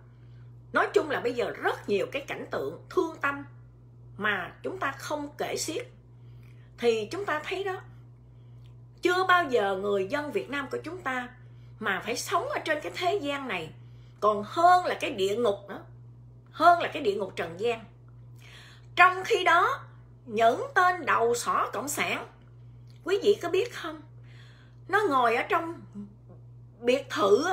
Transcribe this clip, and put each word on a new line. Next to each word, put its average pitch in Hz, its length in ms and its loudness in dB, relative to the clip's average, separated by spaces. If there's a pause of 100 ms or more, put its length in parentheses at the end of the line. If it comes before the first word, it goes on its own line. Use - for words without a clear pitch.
(720)
Nói 370 220 2
chung 311 160 4
là 208 100 -2
bây 240 120 0
giờ 214 180 -2
rất 359 380 -4
nhiều 196 240 2
cái 269 160 -6
cảnh - 220 -8
tượng 135 400 -6
thương 320 300 0
tâm 285 240 -2 (720)
mà 196 360 -4 (100)
chúng 370 160 -6
ta 294 140 -4
không 294 360 -8 (100)
kể - 180 -4
xiết. 359 300 -6 (920)
Thì 220 320 0
chúng 392 140 -6
ta 302 200 -4
thấy 381 200 -6
đó, 381 120 -4 (1300)
chưa 359 220 2
bao 349 200 4
giờ 208 320 2
người 196 300 -2
dân 285 260 -4
Việt 202 180 -4
Nam 277 200 -6
của 480 140 -6
chúng 339 160 -10
ta 254 280 -6 (500)
mà 196 260 -2
phải 226 120 -4
sống 403 320 -2
ở 587 100 -4
trên 302 220 -2
cái - 160 -10
thế 359 180 2
gian 285 340 -4
này 170 220 -6 (500)
còn 208 260 2
hơn 359 400 6
là 254 140 0
cái 330 100 -2
địa 202 260 0
ngục 214 220 2 (100)
nữa, 247 140 -12 (680)
hơn 339 320 6
là 220 100 -2
cái 302 100 -6
địa 208 120 2
ngục 202 220 -6
trần 170 240 -6
gian. 226 240 -4 (1120)
Trong 370 280 6
khi 381 200 0
đó, 359 360 4 (460)
những 233 480 2
tên 359 320 2
đầu 226 280 2
sỏ 233 380 -2
Cộng 226 160 -6
sản, 214 380 -4 (800)
quý 381 180 0
vị - 200 4
có 339 60 -2
biết 381 260 0
không, 311 260 -10 (880)
nó 392 200 4
ngồi 247 280 2
ở 269 60 0
trong 330 380 -2 (1000)
biệt 254 300 2
thự, 214 420 4